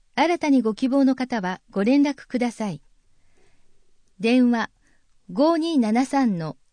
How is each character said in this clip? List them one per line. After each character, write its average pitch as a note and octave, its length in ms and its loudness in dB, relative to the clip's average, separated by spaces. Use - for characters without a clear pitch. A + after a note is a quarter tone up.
新 E4 240 0
た D#4 100 -2
に C4+ 140 4
ご A3 100 -2
希 A#3+ 160 -4
望 C#4 160 2
の C4 100 2
方 B3+ 280 -6
は F#3 180 -6
ご G3 140 -2
連 C#4 180 4
絡 C#4+ 240 -2
く B3+ 120 -6
だ A#3+ 120 -2
さ G#3 200 -8
い。 D3+ 100 -12
電 A#3+ 320 2
話、 A#3 200 -4
五 D4+ 280 2
二 D#4+ 200 -2
七 A#3 280 0
三 B3 320 0
の D#3+ 180 -8